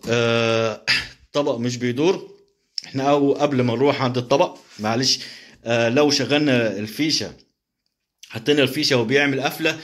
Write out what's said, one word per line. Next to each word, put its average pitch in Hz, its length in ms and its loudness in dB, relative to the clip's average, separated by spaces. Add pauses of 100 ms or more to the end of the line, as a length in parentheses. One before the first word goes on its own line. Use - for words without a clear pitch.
آه، 117 760 0 (380)
الطبق 143 340 -2
مش 120 200 -4
بيدور. 123 540 -2 (540)
احنا 135 180 -6
او 143 300 4
قبل 135 300 0
ما 120 120 0
نروح 127 280 2
عند 127 160 0
الطبق، 139 400 0 (200)
معلش، 117 400 0 (460)
آه، 117 240 2
لو 143 220 4
شغلنا 123 680 0
الفيشة، 107 540 -4 (960)
حطينا 143 340 0
الفيشة 139 340 0
وبيعمل 135 440 0
قفلة، 156 440 -4